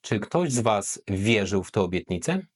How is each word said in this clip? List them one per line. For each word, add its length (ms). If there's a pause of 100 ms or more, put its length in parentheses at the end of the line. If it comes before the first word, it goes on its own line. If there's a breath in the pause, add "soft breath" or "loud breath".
Czy 200
ktoś 320
z 80
was 480
wierzył 560
w 60
tę 100
obietnicę? 600 (160)